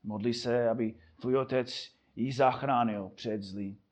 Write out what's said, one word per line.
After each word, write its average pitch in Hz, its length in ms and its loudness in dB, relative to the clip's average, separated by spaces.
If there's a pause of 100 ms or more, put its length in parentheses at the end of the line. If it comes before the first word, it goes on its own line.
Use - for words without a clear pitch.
Modli 107 320 -2
se, 120 340 2
aby 113 260 0 (260)
tvůj 127 160 2
otec 127 600 -2 (200)
ji 131 160 -2
zachránil 120 760 2
před 107 340 -6
zlým. 98 380 -10 (120)